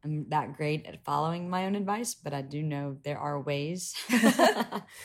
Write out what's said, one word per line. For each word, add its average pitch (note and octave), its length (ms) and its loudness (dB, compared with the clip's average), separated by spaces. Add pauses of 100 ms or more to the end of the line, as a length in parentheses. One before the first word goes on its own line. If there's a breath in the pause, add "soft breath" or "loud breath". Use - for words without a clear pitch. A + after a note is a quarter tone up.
I'm D3+ 220 -2
that C#3+ 260 0
great D3+ 300 -2
at - 180 -16
following E3 460 0
my F#3 160 0
own G3 80 0
advice, G3+ 400 -2
but - 180 -8
I C#3 100 -4
do C#3+ 200 -6
know C#3+ 420 -2
there D3 140 -4
are D3 220 -4
ways. D3 540 -4 (140)
<laughs> A#3 760 6 (220 loud breath)